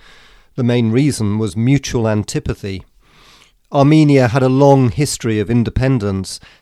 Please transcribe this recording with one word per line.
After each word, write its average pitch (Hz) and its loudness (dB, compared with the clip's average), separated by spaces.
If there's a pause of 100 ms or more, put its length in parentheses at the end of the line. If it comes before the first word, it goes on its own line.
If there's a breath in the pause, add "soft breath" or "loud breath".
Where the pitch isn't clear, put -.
(540 soft breath)
The 123 -6
main 120 0
reason 113 -2
was 107 -6
mutual 120 0
antipathy. 104 -6 (880 soft breath)
Armenia 143 4
had 127 0
a 131 2
long 135 4
history 117 -4
of 98 -4
independence, 113 -2 (240 loud breath)